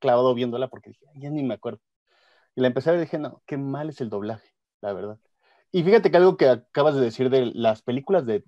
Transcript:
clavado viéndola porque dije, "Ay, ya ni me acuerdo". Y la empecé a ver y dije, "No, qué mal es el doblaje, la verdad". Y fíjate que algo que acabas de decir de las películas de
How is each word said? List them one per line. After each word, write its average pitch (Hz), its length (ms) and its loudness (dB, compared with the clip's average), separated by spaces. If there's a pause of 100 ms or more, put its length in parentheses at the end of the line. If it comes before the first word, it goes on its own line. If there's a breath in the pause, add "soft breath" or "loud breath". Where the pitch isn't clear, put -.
clavado 127 340 2
viéndola 123 340 -4
porque 107 220 -20
dije, - 140 -20 (100)
"Ay, 135 80 -20
ya 143 80 -12
ni 151 140 -6
me 117 100 -4
acuerdo". 107 260 -12 (720)
Y 131 80 -6
la 127 60 4
empecé 127 220 -2
a - 20 4
ver 175 80 0
y 165 40 -2
dije, 160 140 -8
"No, 139 280 -10
qué 147 120 -8
mal 139 320 -8
es 139 100 -16
el 120 100 -6
doblaje, 107 380 -10 (320)
la 101 140 -6
verdad". 101 240 -12 (540)
Y 180 100 0
fíjate 202 280 4
que 175 60 2
algo 180 220 6
que 143 100 6
acabas 143 460 2
de 135 80 2
decir 123 280 -2
de 127 240 2
las 110 280 0
películas 135 440 -2
de 107 220 -2